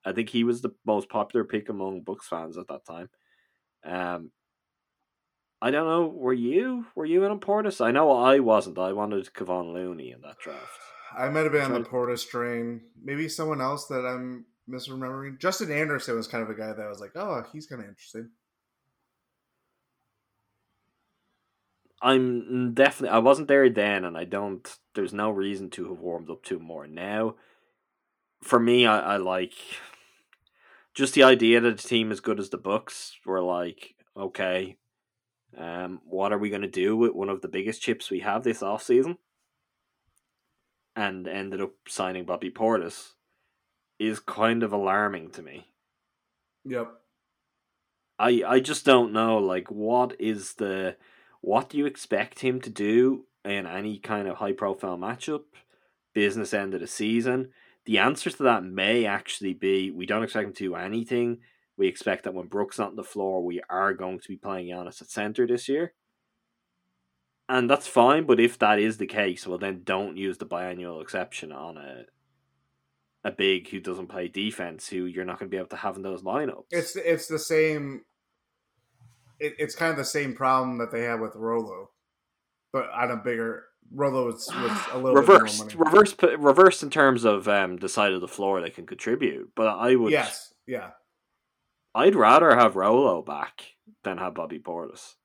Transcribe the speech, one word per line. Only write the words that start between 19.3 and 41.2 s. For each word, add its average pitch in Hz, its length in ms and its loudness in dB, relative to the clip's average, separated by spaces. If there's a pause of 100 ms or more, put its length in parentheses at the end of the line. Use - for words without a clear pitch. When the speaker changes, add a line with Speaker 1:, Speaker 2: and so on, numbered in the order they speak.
Speaker 1:
I'm 123 720 0
definitely, 135 340 4
I 110 100 4
wasn't 139 280 4
there 139 220 6
then, 101 360 0
and 85 120 -8
I 85 60 -8
don't, 98 540 -8 (160)
there's 95 200 -4
no 104 180 -2
reason 98 400 -6
to 85 180 -10
have 87 100 -12
warmed 85 300 -8
up 82 140 -14
to 90 160 -6
more 82 260 -14
now. 104 500 -6 (1080)
For 123 160 4
me, 120 260 6
I, 104 300 4
I - 20 0
like 92 360 -4 (1400)
just 135 220 -2
the 139 80 10
idea 117 360 8
that 117 240 0
a - 40 -14
team 110 240 0
as 98 80 -6
good 104 200 -4
as 98 120 -8
the 131 80 -6
Bucks - 560 -6 (100)
were 95 160 -2
like, 87 540 -6 (200)
"Okay, 95 640 -6 (800)
um, 87 480 -10
what 95 260 -2
are 104 60 0
we 104 140 -2
gonna 101 160 -6
do 95 280 0
with 117 180 2
one 98 160 -4
of 98 120 -6
the 92 60 -12
biggest 98 340 -6
chips - 300 -6
we 95 80 -4
have 104 240 -4
this 113 180 -4
offseason?" 123 560 0 (1800)
And 95 320 -4